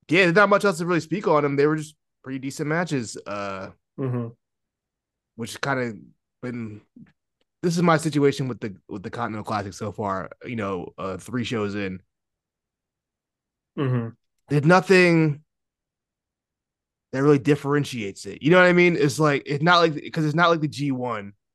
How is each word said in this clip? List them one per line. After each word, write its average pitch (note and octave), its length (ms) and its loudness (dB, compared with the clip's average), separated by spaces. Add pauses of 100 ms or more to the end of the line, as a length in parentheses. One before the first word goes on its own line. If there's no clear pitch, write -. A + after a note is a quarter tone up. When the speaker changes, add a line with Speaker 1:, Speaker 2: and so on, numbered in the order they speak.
Speaker 1:
yeah, F3 160 4
there's E3+ 120 4
not G3+ 140 6
much G3+ 140 4
else F#3+ 140 2
to E3+ 80 -4
really E3+ 160 0
speak F#3+ 260 -6
on D3 160 4
them. C#3 140 0
They C#3+ 100 4
were D#3 100 2
just D#3 180 -10 (280)
pretty C3 160 -10
decent C#3 300 -6
matches. D#3 480 -4 (100)
Uh, G2 440 -8 (280)
Speaker 2:
Mm-hmm. B2 280 -4 (1080)
Speaker 1:
which A2+ 240 -12
kinda B2+ 360 -4 (460)
been, A#2 380 -10 (840)
this E3+ 140 -2
is F3 80 0
my E3+ 140 6
situation C#3+ 500 0
with A#2 140 -8
the, G#2 140 -10 (120)
with G2 160 -12
the A2+ 60 -12
Continental A2 340 -8
Classic G2+ 300 -6
so G#2+ 180 -8
far. F#2+ 380 -6 (160)
You B2 100 -8
know, G2 420 -6
uh, F#2 200 -8
three A#2 260 -6
shows G#2 320 -4
in. F#2 240 -6 (1800)
Speaker 2:
Mm-hmm. B2+ 320 -2 (400)
Speaker 1:
There's C#3+ 160 0
nothing F3 760 4 (1700)
that C3 120 -2
really D3 160 6
differentiates C#3 840 -2
it. F#2+ 160 -14
You D#3+ 100 2
know F3+ 60 8
what F3+ 100 8
I F3+ 60 4
mean? F3 240 4
It's C3+ 220 0
like, D3 260 2
it's D3 180 -4
not F3 160 6
like, D#3+ 320 0
'cause D#3 140 -2
it's D3+ 100 -2
not E3+ 140 4
like E3 120 0
the D#3 60 -2
G C3+ 240 -4
one A2+ 420 -6 (220)